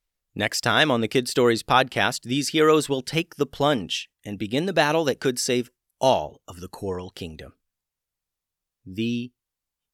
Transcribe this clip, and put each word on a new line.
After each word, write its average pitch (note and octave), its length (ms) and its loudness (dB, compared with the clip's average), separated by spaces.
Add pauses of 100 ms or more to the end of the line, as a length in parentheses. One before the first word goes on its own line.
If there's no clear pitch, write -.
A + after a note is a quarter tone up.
(340)
Next - 280 -2
time B2 280 2
on A#2+ 120 2
the A2 80 -2
Kid B2 180 0
Stories A#2 340 4
podcast, B2+ 600 0
these C3 280 -4
heroes D#3 380 4
will C3+ 140 -2
take D#3+ 340 -4
the C#3+ 100 -2
plunge C#3 640 -2 (140)
and G#2 160 -8
begin A2+ 260 -2
the G3 60 -2
battle D#3+ 320 2
that C3 160 0
could B2+ 180 0
save B2 320 -2 (300)
all F#2 480 2
of F2 140 -16
the F2+ 80 -12
Coral F#2 400 -8
Kingdom. D#2+ 440 -14 (1300)
The A#2 480 -4 (600)